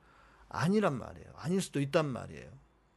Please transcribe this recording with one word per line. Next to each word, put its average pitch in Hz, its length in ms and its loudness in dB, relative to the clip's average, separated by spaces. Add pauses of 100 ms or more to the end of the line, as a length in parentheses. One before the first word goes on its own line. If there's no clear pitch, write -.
(480)
아니란 170 480 2
말이에요. - 400 -10
아닐 180 240 2
수도 143 220 0
있단 151 240 4
말이에요. 92 440 -8 (460)